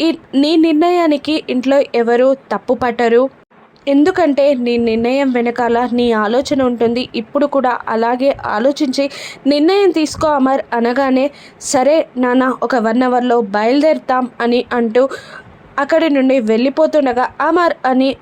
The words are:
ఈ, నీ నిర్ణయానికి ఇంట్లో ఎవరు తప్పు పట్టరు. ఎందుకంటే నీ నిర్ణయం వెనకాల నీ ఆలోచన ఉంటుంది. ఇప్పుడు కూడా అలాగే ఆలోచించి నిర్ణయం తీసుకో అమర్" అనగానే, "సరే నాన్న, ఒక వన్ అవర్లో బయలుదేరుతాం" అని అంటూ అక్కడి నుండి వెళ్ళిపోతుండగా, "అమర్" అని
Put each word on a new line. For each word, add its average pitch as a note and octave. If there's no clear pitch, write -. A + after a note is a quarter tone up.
ఈ, D#4+
నీ D4
నిర్ణయానికి D#4+
ఇంట్లో B3+
ఎవరు A#3+
తప్పు B3
పట్టరు. A#3+
ఎందుకంటే D4
నీ A#3+
నిర్ణయం A#3
వెనకాల A#3+
నీ A#3+
ఆలోచన A#3+
ఉంటుంది. A#3+
ఇప్పుడు B3
కూడా C4
అలాగే A#3+
ఆలోచించి C4
నిర్ణయం F4
తీసుకో D#4
అమర్" C#4
అనగానే, B3+
"సరే C#4+
నాన్న, B3
ఒక A#3+
వన్ A3+
అవర్లో B3
బయలుదేరుతాం" B3+
అని A#3+
అంటూ B3
అక్కడి D#4
నుండి C4+
వెళ్ళిపోతుండగా, B3+
"అమర్" E4
అని C4